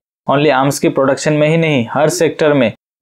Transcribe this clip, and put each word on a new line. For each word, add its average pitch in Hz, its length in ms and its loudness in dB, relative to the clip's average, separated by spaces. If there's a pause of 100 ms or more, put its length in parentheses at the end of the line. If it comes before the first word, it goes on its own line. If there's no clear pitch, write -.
(280)
only 143 220 2
आर्म्स 135 280 0
की 170 100 0
प्रोडक्शन 139 440 0
में 151 160 0
ही 160 80 0
नहीं, 151 340 0
हर 147 180 0
सेक्टर 156 440 0
में 127 200 0 (300)